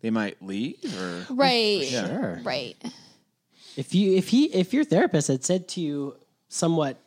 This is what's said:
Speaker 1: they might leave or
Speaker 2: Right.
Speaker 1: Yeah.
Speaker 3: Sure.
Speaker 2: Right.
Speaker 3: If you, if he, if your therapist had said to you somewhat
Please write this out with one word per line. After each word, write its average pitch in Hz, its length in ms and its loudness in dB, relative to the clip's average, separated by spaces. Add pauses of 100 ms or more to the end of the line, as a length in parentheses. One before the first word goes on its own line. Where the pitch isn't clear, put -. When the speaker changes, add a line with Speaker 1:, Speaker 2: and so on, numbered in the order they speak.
Speaker 1:
they 113 80 -4
might 110 320 -2
leave 98 360 -6 (240)
or 87 320 -6
Speaker 2:
Right. 233 480 2 (100)
Speaker 1:
Yeah. 110 160 -2
Speaker 3:
Sure. - 360 -4
Speaker 2:
Right. 127 320 -6 (1000)
Speaker 3:
If - 180 -8
you, 190 220 4
if 185 140 2
he, 269 160 6
if 185 280 0
your 294 120 2
therapist 175 420 2
had 135 160 0
said 180 260 0
to 185 120 -6
you 143 340 -4 (320)
somewhat 156 600 0